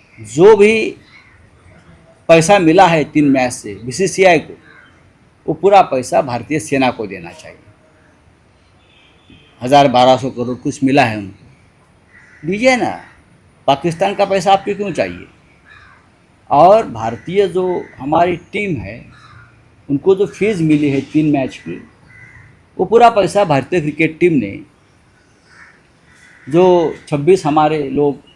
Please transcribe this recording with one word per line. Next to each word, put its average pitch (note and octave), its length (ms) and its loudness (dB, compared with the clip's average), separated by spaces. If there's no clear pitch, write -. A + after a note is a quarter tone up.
जो D3+ 380 4
भी A3 380 2
पैसा E3 300 4
मिला F3 280 4
है E3 160 0
तीन D3 260 0
मैच B2+ 240 0
से G#2 220 -14
बीसीसीआई E3 640 0
को, - 140 -16
वो D#3+ 80 -4
पूरा G3 280 2
पैसा C3+ 400 -2
भारतीय B2+ 380 -6
सेना C3 320 -2
को A2+ 160 -8
देना F2+ 240 -14
चाहिए। D#2+ 260 -20
हज़ार C#3+ 260 4
बारह B2+ 300 4
सौ B2+ 120 -6
करोड़ A#2+ 280 -8
कुछ - 260 -8
मिला C3+ 220 2
है A2 120 -6
उनको, - 1300 -20
दीजिए A3+ 280 0
ना। A2 240 -4
पाकिस्तान F3 480 -2
का G3+ 100 0
पैसा G3 280 0
आपको G3 220 -6
क्यों G3 160 -8
चाहिए? F#2+ 340 -8
और G3 380 4
भारतीय A#2+ 600 -4
जो F3+ 160 -4
हमारी E3 380 -2
टीम G3 260 -6
है, G#2 280 -14
उनको C#3+ 260 0
जो F#3+ 120 -2
फीस F#3+ 340 -4
मिली D3+ 280 0
है C3+ 120 -4
तीन D3+ 200 0
मैच C3+ 260 -4
की, E3+ 180 -14
वो F#3 80 -2
पूरा A#3 240 4
पैसा G3+ 360 -2
भारतीय D#3 360 -2
क्रिकेट D#3 380 -4
टीम F3 140 2
ने, G#2 260 -4
जो E3+ 480 2
छब्बीस D#3+ 360 0
हमारे D3+ 440 0
लोग C#3 260 -2